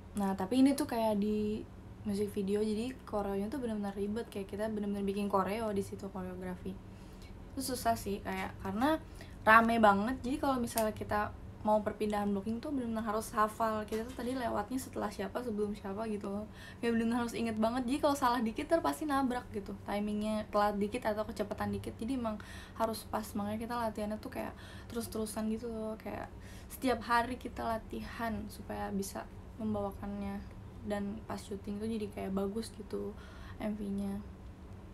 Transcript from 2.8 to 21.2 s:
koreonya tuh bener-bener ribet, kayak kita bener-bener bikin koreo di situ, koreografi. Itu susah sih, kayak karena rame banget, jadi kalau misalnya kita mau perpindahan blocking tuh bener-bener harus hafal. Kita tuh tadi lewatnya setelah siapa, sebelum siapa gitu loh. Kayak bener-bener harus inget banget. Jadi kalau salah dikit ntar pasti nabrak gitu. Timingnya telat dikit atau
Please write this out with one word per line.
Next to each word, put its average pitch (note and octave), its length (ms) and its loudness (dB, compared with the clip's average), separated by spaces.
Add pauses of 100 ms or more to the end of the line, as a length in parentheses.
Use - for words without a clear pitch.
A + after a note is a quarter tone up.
koreonya G3+ 460 -2
tuh C#4 100 -2
bener-bener G#3+ 320 -2
ribet, G#3 380 -2
kayak G3 180 -6
kita G#3 220 -2
bener-bener G3+ 320 -2
bikin G3 240 2
koreo G3 480 4
di G3 80 2
situ, G3 260 -6
koreografi. F#3 640 -6 (800)
Itu C4+ 80 -6
susah A#3 380 2
sih, G3+ 240 -4
kayak F#3+ 400 -4
karena B3 400 4 (400)
rame A3+ 400 10
banget, G#3 400 8
jadi C4 160 0
kalau C#4 240 4
misalnya A3 320 2
kita - 400 0 (320)
mau G#3+ 160 6
perpindahan G#3 480 0
blocking A3 320 -2
tuh D4+ 80 -4
bener-bener A#3 320 -2
harus A3 320 -2
hafal. G#3+ 560 2
Kita A3 160 -2
tuh C4 80 -10
tadi B3+ 240 -2
lewatnya A3+ 400 0
setelah G#3+ 320 -2
siapa, G3+ 320 -4
sebelum G#3 320 0
siapa G3+ 320 -4
gitu G#3 240 -4
loh. G#3 160 -4 (320)
Kayak A#3 160 2
bener-bener A3+ 320 4
harus - 80 -4
inget A3 240 0
banget. A#3 320 4
Jadi C#4+ 80 2
kalau C#4+ 160 6
salah B3 240 4
dikit A3+ 320 0
ntar E4 160 6
pasti D4 160 0
nabrak C4+ 480 2
gitu. G3+ 320 -6
Timingnya G#3 720 0
telat G#3 240 6
dikit G#3 240 0
atau G#3+ 240 0